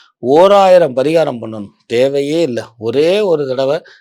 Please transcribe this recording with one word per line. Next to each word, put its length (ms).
ஓராயிரம் 760
பரிகாரம் 460
பண்ணணும். 280
தேவையே 560
இல்லை, 220
ஒரே 420
ஒரு 280
தடவை 340